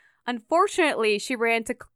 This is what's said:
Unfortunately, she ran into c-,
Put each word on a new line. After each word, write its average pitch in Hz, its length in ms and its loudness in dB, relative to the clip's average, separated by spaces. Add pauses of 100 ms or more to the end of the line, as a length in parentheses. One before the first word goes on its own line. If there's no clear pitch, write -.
(260)
Unfortunately, 247 920 0
she 254 160 -6
ran 226 240 0
into 226 140 -6
c-, - 240 -14